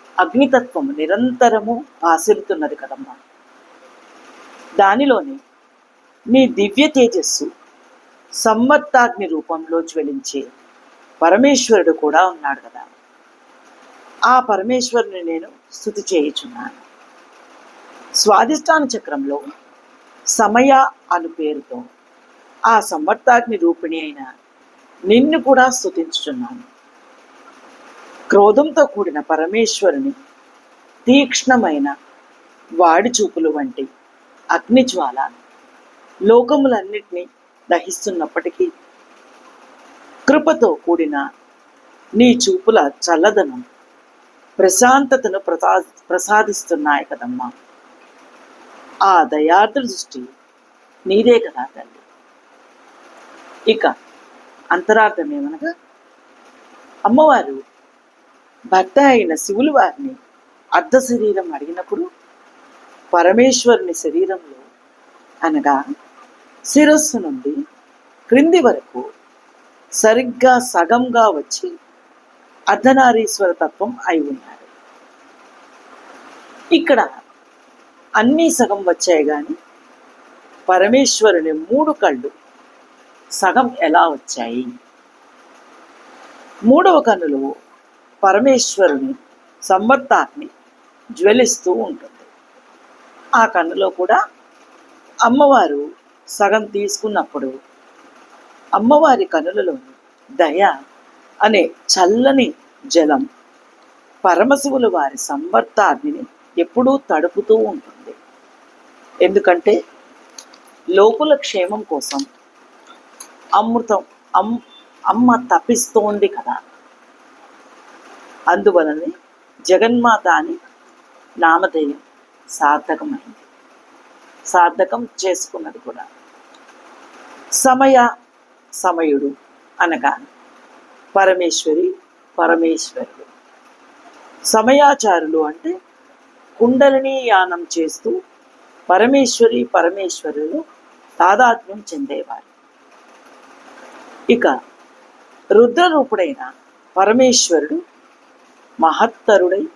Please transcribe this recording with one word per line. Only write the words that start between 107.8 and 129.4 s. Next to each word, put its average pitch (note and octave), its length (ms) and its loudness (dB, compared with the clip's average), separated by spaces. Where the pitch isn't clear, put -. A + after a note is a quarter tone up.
ఎందుకంటే, F#3+ 640 2
లోకుల C#4+ 460 4
క్షేమం G#3 460 -6
కోసం C#3 380 -8
అమృతం A3+ 500 -2
అమ్-, A3 220 -2
అమ్మ A#3+ 280 4
తప్పిస్తోంది G#3 920 -2
కదా. - 300 -10
అందువలనే F3 600 0
జగన్మాత A3+ 640 2
అని E3 280 -2
నామధేయం E3 640 0
సార్థకమైంది, E3 920 -4
సార్థకం F#3 640 0
చేసుకున్నది E3 540 -8
కూడా. A#2 260 -18
సమయ C4 580 2
సమయుడు D3+ 580 -2